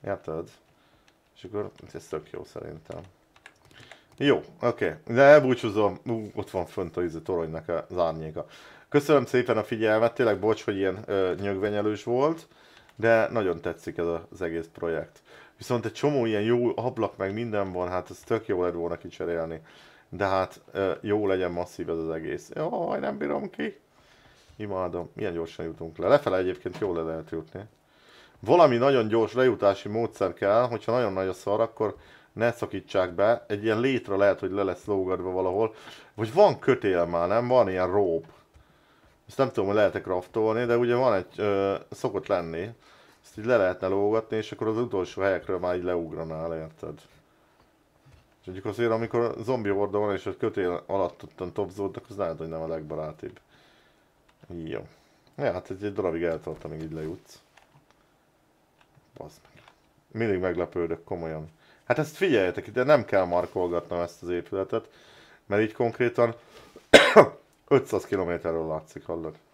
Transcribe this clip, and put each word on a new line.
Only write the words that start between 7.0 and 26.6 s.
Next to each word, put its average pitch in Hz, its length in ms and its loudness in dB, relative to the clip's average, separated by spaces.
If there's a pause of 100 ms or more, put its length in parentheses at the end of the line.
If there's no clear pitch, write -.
izé 82 160 -4
toronynak 80 500 -6 (200)
az 90 100 -6
árnyéka. 80 480 -4 (420)
Köszönöm 147 360 4
szépen 120 320 2
a 107 80 -2
figyelmet, 110 500 2
tényleg 110 240 2
bocs, 107 260 0
hogy 104 120 -2
ilyen, 95 300 -2
ö, 95 340 0
nyögvenyelős 101 640 -2
volt, 139 440 -2 (480)
de 113 340 4
nagyon 92 300 0
tetszik - 360 -8
ez 85 100 -2
a, 82 260 -4
az - 100 -10
egész 82 300 -6
projekt. 80 500 -6 (340)
Viszont 120 280 -4
egy 107 80 -4
csomó 143 340 0
ilyen 107 160 0
jó 120 340 2
ablak 113 400 -2
meg 98 160 -4
minden 104 400 -4
van, 90 160 -2
hát 90 220 -6
ez 90 80 -16
tök 113 280 -4
jó 90 160 0
lett 87 120 0
volna 85 220 -4
kicserélni. 82 640 -6 (480)
De 98 180 -2
hát, 95 340 0 (120)
ö, 95 280 0
jó 104 260 0
legyen 92 240 2
masszív 87 400 -6
ez 82 80 -2
az 80 120 -4
egész. 78 440 -6
Jaj, 165 440 -4
nem 208 200 -4
bírom - 320 -4
ki. 220 280 -8 (760)
Imádom. 92 580 -6
Milyen 101 180 -4
gyorsan 82 320 -6
jutunk 82 340 -10
le. 87 100 0
Lefele 123 280 4
egyébként 92 420 -4